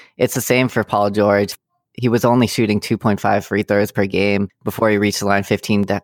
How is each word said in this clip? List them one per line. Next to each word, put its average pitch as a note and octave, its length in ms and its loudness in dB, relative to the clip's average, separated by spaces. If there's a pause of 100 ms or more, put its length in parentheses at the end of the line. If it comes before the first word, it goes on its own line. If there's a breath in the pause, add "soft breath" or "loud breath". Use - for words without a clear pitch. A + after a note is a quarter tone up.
(160 loud breath)
It's - 180 0
the C3+ 80 -4
same B2+ 280 0
for A2 160 -2
Paul G#2 240 0
George. G2+ 480 2 (360)
He B2 140 -4
was A#2 160 2
only B2 240 4
shooting G#2+ 320 0
two - 180 -2
point G#2 220 0
five G2+ 260 0
free G2+ 180 -2
throws G#2 280 0
per G2+ 140 -2
game G2 420 0 (160)
before A2 260 -2
he G#2+ 80 2
reached G2+ 220 0
the G#2 60 -8
line G2 180 0
fifteen G#2 400 0
t-, G2 200 -2